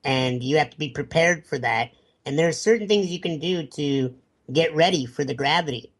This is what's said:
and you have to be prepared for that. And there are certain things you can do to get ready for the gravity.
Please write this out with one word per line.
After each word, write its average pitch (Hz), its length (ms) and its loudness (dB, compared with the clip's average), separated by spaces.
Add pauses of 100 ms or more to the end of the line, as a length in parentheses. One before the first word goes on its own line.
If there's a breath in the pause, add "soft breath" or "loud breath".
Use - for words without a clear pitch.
and 127 400 0
you 143 140 2
have 147 120 2
to - 80 -20
be 151 120 -4
prepared 160 560 0
for 143 120 -6
that. 117 340 -2 (340 soft breath)
And 139 120 -2
there 165 100 4
are 160 60 2
certain 214 340 0
things 202 200 4
you 170 120 -6
can 165 200 -4
do 170 260 -2
to 139 480 -2 (380)
get 160 240 2
ready 160 300 4
for 131 180 -6
the 135 100 -4
gravity. 139 680 -2